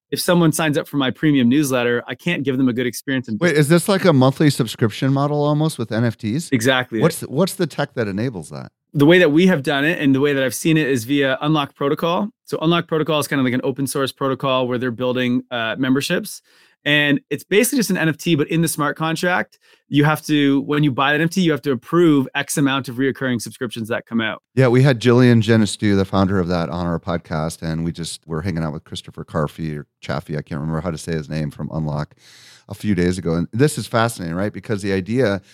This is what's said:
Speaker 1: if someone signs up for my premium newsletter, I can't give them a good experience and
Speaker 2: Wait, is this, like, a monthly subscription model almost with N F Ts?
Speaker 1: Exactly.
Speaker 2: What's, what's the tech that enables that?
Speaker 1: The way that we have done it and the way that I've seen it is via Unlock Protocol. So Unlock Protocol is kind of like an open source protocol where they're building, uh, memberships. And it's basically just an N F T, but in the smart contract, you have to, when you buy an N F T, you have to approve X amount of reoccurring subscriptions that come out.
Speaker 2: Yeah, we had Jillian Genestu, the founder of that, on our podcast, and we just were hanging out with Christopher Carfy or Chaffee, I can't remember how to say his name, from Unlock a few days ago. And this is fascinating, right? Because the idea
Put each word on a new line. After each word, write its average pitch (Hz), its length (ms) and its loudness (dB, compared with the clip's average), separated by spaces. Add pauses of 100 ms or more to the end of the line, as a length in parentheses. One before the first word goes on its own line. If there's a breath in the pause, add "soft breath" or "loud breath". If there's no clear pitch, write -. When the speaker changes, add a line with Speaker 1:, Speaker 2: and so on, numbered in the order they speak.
Speaker 1:
if 139 120 -6
someone 170 300 4
signs 151 260 0
up - 100 -4
for 147 100 -6
my 131 140 0
premium 139 380 2
newsletter, 123 580 0
I 127 80 -10
can't 175 280 -4
give 127 140 -2
them 131 120 2
a 120 40 0
good 123 140 -2
experience 127 400 -6
and 110 120 -6
Speaker 2:
Wait, 165 180 2
is 151 100 4
this, 170 220 4
like, 190 160 2
a 175 80 6
monthly 135 360 4
subscription 123 600 -2
model 143 320 0
almost 151 360 0
with 117 120 -6
N 113 140 0
F 113 120 -2
Ts? 120 340 -4
Speaker 1:
Exactly. 127 480 0
Speaker 2:
What's, 160 220 0
what's 180 340 -4
the 175 120 -2
tech - 280 -6
that 113 120 -2
enables 101 420 -6
that? 69 220 -14 (220)
Speaker 1:
The 143 120 4
way 175 140 8
that 170 120 6
we 170 160 6
have 170 160 2
done 139 200 0
it 160 160 0
and 135 160 2
the 131 60 2
way 147 120 2
that 135 100 0
I've 127 120 -2
seen 160 220 0
it 156 100 0
is 123 160 0
via 135 380 0
Unlock 147 340 -2
Protocol. 170 540 -2 (160)
So - 160 -8
Unlock 170 260 2
Protocol 156 320 0
is 139 80 -4
kind 147 120 -2
of 131 40 2
like 123 100 0
an 127 100 -2
open 135 220 -4
source 135 280 -4
protocol 131 540 -2
where 123 100 -2
they're 123 140 -4
building, 123 600 -2
uh, 113 260 -2
memberships. 135 640 -2 (440 soft breath)
And 147 340 2 (100)
it's 151 140 -6
basically 233 360 2
just 202 100 0
an 185 80 0
N 160 100 0
F 156 100 0
T, 170 180 0
but 147 140 0
in 165 120 0
the 165 80 0
smart 147 260 -2
contract, 175 640 -2 (300 soft breath)
you 143 160 4
have 151 220 2
to, 143 340 2
when 147 220 0
you 151 80 2
buy 139 220 2
an 147 80 2
N 165 40 2
F 165 60 -2
T, 185 100 0
you 165 100 2
have 143 120 -2
to 143 80 -2
approve 143 600 2
X 143 240 -6
amount 135 300 0
of 123 80 -12
reoccurring 127 460 -2
subscriptions 113 480 -10
that 117 160 -6
come 117 160 -4
out. 110 200 -4 (140)
Speaker 2:
Yeah, 127 140 4
we 127 140 4
had 131 180 2
Jillian 120 420 6
Genestu, 107 540 2
the 98 80 2
founder 98 340 0
of 85 80 0
that, 85 220 -2
on 87 180 -4
our 82 120 -2
podcast, 82 600 -6
and 80 220 -4
we 85 80 -4
just - 340 -10
were 80 160 -6
hanging 82 220 -4
out 80 80 -6
with 73 140 -12
Christopher - 400 -14
Carfy 78 520 -6
or 71 80 -12 (140)
Chaffee, 73 380 -8
I 76 40 -8
can't 73 200 -8
remember 80 180 -4
how 87 120 -6
to 78 60 -6
say 85 140 -10
his 78 180 -6
name, 78 220 -6
from - 220 -12
Unlock 73 420 -6 (540 loud breath)
a 101 40 -12
few 104 220 -2
days 87 220 2
ago. 82 160 -2
And 85 180 0
this 139 260 2
is 113 80 -6
fascinating, 113 500 -2
right? 101 180 -4
Because 98 280 -6
the 98 120 -2
idea 101 480 0 (120)